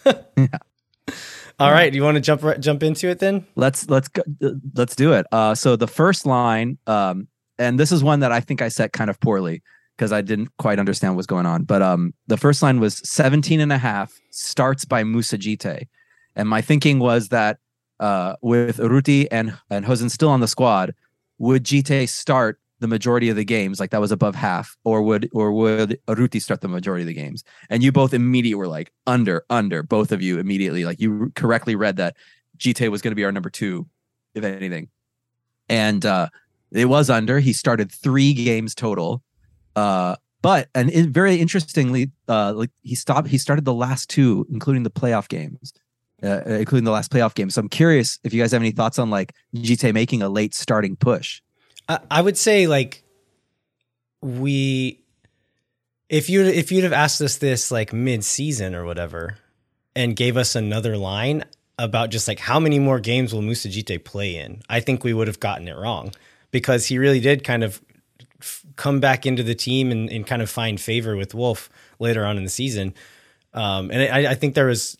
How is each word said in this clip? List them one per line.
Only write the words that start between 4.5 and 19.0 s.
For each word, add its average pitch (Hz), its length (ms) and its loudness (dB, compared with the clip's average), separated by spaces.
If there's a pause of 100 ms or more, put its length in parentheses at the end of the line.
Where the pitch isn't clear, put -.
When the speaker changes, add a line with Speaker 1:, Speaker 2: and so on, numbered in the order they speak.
Speaker 1:
let's 123 200 0
do 147 160 4
it. 101 180 4
Uh, 110 260 4
so 123 200 4
the 113 120 2
first 175 380 2
line, 120 520 2 (100)
um, 98 400 0 (300)
and 123 200 0
this 151 140 4
is 165 100 4
one 143 200 4
that 127 100 2
I 117 80 2
think 120 220 -4
I 113 80 -2
set 110 240 -2
kind 107 160 -2
of 98 100 -6
poorly 92 420 0 (360)
'cause 107 160 -2
I 104 80 2
didn't 104 360 -4
quite 104 220 2
understand 98 380 0
what's 92 100 -4
going 90 180 0
on. 82 180 0
But, 98 180 2
um, 87 320 2 (140)
the 107 100 0
first 143 260 2
line 131 160 4
was 107 240 0
seventeen 151 560 2
and 147 140 2
a 135 40 2
half 104 520 -4
starts - 560 -2
by 117 180 0
Musa 113 340 -2
Jite. 101 520 -6 (440)
And 107 140 -4
my 110 140 2
thinking 143 380 4
was 120 280 2
that, 110 300 2 (420)
uh, 95 420 -2
with 120 360 2
Urruti 139 520 2